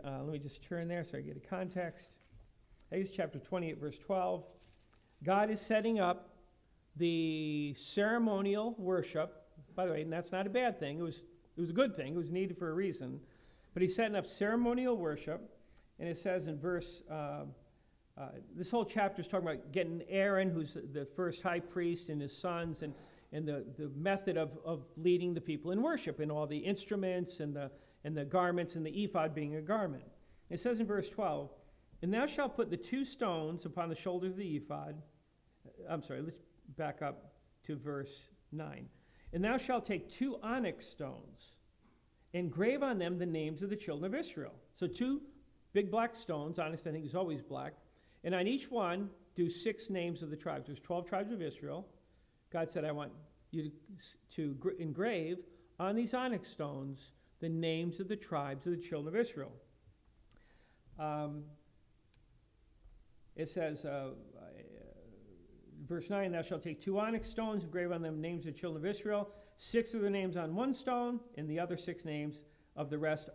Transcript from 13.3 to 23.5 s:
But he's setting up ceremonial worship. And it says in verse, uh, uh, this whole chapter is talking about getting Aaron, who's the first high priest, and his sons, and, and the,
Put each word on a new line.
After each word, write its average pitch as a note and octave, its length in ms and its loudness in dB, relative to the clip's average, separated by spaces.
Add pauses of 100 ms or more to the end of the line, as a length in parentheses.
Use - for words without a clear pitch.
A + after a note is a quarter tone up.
But F3 80 2
he's F#3 140 6
setting A3 200 4
up F#3 120 2
ceremonial A#3+ 680 4
worship. D#3+ 440 -2 (580)
And E3+ 80 -2
it E3+ 100 -2
says F3+ 300 2
in D#3 120 -4
verse, F3 500 -2
uh, D3 360 -4 (720)
uh, C#3 100 -8 (280)
this F3 140 -4
whole A#3 160 4
chapter G3 360 0
is D#3 60 -6
talking F3+ 200 0
about D3 240 -2
getting E3+ 360 2
Aaron, F#3+ 440 6
who's E3 240 0
the C#3+ 400 -4
first F3 260 0
high F3+ 180 2
priest, E3+ 500 0
and D3+ 120 0
his C#3+ 160 -4
sons, E3+ 460 -2
and, D3 100 -6 (400)
and D3+ 120 -2
the, D3 200 0 (120)